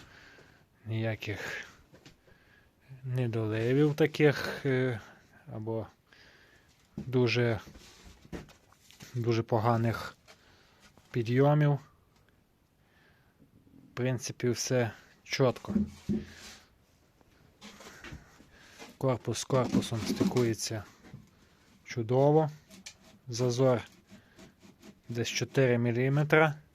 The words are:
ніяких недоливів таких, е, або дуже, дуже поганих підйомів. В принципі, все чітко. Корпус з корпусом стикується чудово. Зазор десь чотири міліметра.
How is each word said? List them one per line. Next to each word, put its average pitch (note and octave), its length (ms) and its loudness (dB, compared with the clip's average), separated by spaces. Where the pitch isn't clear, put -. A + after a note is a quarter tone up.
ніяких A2 800 -6
недоливів B2 880 0
таких, D3+ 720 0
е, B2+ 340 0
або A2 340 -8
дуже, A#2+ 640 0
дуже A2+ 280 0
поганих A#2 760 0
підйомів. C#3+ 640 4
В C#3 60 0
принципі, B2 560 -4
все A#2+ 400 0
чітко. - 500 0
Корпус B2 400 -2
з - 60 -6
корпусом B2 560 0
стикується A2+ 840 -2
чудово. C#3+ 680 2
Зазор B2 540 2
десь A#2 200 -4
чотири B2 500 2
міліметра. C#3+ 760 2